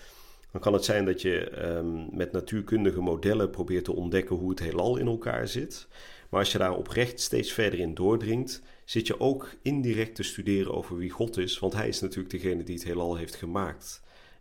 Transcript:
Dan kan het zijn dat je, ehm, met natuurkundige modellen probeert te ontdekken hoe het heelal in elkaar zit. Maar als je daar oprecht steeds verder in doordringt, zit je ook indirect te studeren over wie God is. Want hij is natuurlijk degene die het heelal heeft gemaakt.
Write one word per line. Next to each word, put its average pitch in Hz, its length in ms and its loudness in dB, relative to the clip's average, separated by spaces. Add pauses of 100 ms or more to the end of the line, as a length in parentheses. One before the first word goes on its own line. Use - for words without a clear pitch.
(520)
Dan - 120 -6
kan 104 100 6
het 95 120 6
zijn 104 200 4
dat 92 160 2
je, 87 280 2
ehm, 82 680 -2
met 87 140 -2
natuurkundige 98 680 2
modellen 98 480 2
probeert 90 360 0
te 92 100 0
ontdekken 90 400 2
hoe 92 140 0
het 92 100 -2
heelal 87 380 0
in 120 100 0
elkaar 117 400 -2
zit. - 400 -8 (420)
Maar 95 100 2
als 98 120 2
je 104 60 0
daar 92 180 2
oprecht 120 440 -2
steeds - 340 0
verder 101 260 2
in 82 140 -2
doordringt, 110 680 0 (240)
zit 113 220 0
je - 120 -2
ook 135 420 0
indirect 120 540 0
te 98 80 -4
studeren 98 500 0
over 90 240 -6
wie 90 120 -4
God 117 280 -2
is. 90 220 -2
Want 95 140 0
hij 107 140 -2
is 98 140 -2
natuurlijk 95 280 -4
degene 87 340 -2
die 87 120 -6
het 85 80 -8
heelal 87 320 -2
heeft 82 200 -8
gemaakt. 87 640 -6 (400)